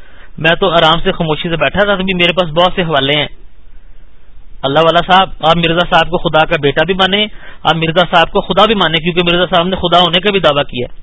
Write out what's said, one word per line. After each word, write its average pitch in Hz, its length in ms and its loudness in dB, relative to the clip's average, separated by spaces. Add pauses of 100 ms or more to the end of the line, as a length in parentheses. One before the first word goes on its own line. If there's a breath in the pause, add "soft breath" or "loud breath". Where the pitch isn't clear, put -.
(380 soft breath)
میں 160 220 2
تو 190 100 0
آرام 165 340 4
سے 190 80 0
خاموشی 160 360 -2
سے 165 80 -2
بیٹھا 151 280 0
تھا، 202 120 0
کیونکہ 190 200 -2
میرے 175 160 2
پاس 170 200 -2
بہت 175 240 2
سے 190 60 0
حوالے 147 380 0
ہیں۔ 139 80 -4 (1300)
اللہ 139 220 0
والا 170 280 2
صاحب، 185 160 6 (120)
آپ 165 160 2
مرزا 170 380 0
صاحب 160 160 2
کو 175 180 0
خدا 156 180 2
کا 170 140 -2
بیٹا 143 240 2
بھی 185 100 -2
مانیں، 190 320 0 (360 loud breath)
آپ 160 140 2
مرزا 160 280 2 (100)
صاحب 165 160 4
کو 202 100 0
خدا 185 240 2
بھی 220 100 4
مانیں، 165 300 0
کیونکہ 170 200 0
مرزا 175 320 0
صاحب 170 120 2
نے 190 80 -4
خدا 175 220 2
ہونے 175 220 2
کا 202 120 0
بھی 196 80 2
دعویٰ 147 240 2
کیا۔ 123 220 -8 (160)